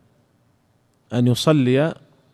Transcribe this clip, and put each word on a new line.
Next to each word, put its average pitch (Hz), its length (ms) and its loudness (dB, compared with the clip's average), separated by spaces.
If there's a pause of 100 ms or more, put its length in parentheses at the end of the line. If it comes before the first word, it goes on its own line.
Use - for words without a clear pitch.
(1120)
أن 120 140 0
يصلي 135 680 0 (400)